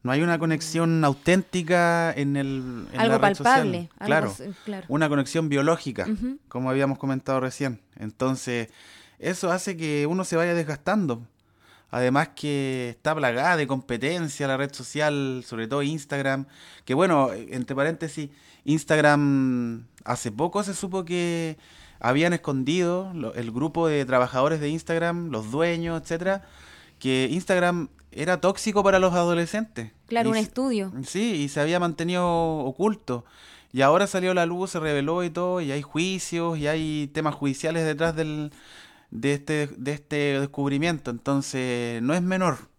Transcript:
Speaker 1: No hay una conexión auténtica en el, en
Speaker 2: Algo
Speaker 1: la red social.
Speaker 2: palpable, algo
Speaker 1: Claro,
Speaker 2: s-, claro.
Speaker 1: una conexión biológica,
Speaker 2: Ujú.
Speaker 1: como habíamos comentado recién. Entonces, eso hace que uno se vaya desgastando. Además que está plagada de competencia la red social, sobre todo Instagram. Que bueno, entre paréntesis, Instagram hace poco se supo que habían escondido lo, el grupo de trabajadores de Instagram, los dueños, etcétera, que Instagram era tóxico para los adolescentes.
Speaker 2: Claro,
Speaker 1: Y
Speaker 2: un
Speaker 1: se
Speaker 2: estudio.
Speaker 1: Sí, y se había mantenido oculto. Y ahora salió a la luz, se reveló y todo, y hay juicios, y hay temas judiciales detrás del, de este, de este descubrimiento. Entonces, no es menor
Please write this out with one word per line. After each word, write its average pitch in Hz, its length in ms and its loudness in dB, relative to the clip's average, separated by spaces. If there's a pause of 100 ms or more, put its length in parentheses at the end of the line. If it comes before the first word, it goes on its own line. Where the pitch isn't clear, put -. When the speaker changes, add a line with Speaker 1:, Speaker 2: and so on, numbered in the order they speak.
Speaker 1:
No 123 80 -2
hay 143 100 2
una 170 180 2
conexión 165 640 2
auténtica 170 1120 2
en 143 200 0
el, 131 580 -4
en - 60 -4
Speaker 2:
Algo 226 200 4
Speaker 1:
la 208 100 6
red 196 60 2
social. 143 80 -8
Speaker 2:
palpable, 202 540 2
algo 196 80 -12
Speaker 1:
Claro, 147 260 2
Speaker 2:
s-, 127 200 -12 (140)
claro. 196 240 -8
Speaker 1:
una 151 200 2
conexión 147 400 0
biológica, 139 580 0
Speaker 2:
Ujú. 233 300 -4 (100)
Speaker 1:
como 127 220 -4
habíamos 139 280 0
comentado 135 420 -2
recién. 127 420 -4 (160)
Entonces, 120 720 -4 (500)
eso 175 320 -2
hace 185 240 -4
que 151 320 -2
uno 185 160 -2
se 175 120 -4
vaya 175 180 2
desgastando. 156 680 -2 (680)
Además 127 460 2
que 135 540 -4
está 151 240 -4
plagada 147 440 2
de 143 100 0
competencia 139 800 -4
la 135 100 0
red 139 160 -2
social, 139 720 -2
sobre 113 220 -6
todo 139 160 0
Instagram. 139 640 -2 (400)
Que 127 80 0
bueno, 147 400 4
entre 123 420 -6
paréntesis, 151 540 -2 (360)
Instagram 139 1200 2 (160)
hace 120 280 -4
poco 170 320 -2
se 190 100 -6
supo 185 320 -4
que 170 520 -2 (420)
habían 151 340 4
escondido 170 800 0
lo, 135 220 -6
el 117 160 -6
grupo 160 360 0
de 147 180 2
trabajadores 127 540 2
de 147 100 -2
Instagram, 165 600 -2
los 110 220 -4
dueños, 165 500 -2
etcétera, 185 400 -2 (560)
que 131 320 0
Instagram 175 600 2 (220)
era 170 300 0
tóxico 196 420 2
para 196 140 6
los 185 160 6
adolescentes. 170 760 0 (160)
Speaker 2:
Claro, 226 220 2
Speaker 1:
Y - 20 2
Speaker 2:
un 220 60 2
Speaker 1:
se 214 40 2
Speaker 2:
estudio. 214 500 -2 (140)
Speaker 1:
Sí, 220 280 -2
y 143 160 -2
se 147 100 -4
había 165 200 2
mantenido 175 460 0 (340)
oculto. 135 640 -2 (480)
Y 127 100 0
ahora 170 260 6
salió 185 240 0
a - 20 2
la 175 120 4
luz, 180 260 -4
se 175 80 -4
reveló 156 440 0
y 175 60 -4
todo, 180 320 -2
y 139 100 -4
hay 143 100 -4
juicios, 170 760 -2
y 147 100 -2
hay 156 460 -2
temas 156 220 0
judiciales 160 500 -2
detrás 156 300 0
del, 151 360 -4 (600)
de 139 220 0
este, 147 440 -2
de 135 160 -4
este 143 460 -2
descubrimiento. 139 720 -2
Entonces, 123 880 -2
no 135 140 0
es 180 60 0
menor 180 460 0 (100)